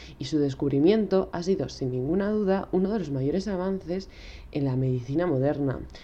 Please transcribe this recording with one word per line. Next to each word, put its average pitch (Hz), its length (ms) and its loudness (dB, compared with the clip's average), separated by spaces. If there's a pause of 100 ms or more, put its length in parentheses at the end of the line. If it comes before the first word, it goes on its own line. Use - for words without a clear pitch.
(200)
y 139 60 -8
su 156 120 0
descubrimiento 151 920 4
ha 170 100 -4
sido, 170 280 0
sin 131 200 -4
ninguna 160 400 0
duda, 196 400 0
uno 185 220 2
de 220 80 0
los 147 100 -6
mayores 143 380 0
avances 185 600 -4 (440)
en 143 120 -2
la 131 120 0
medicina 131 500 0
moderna. 139 540 0 (240)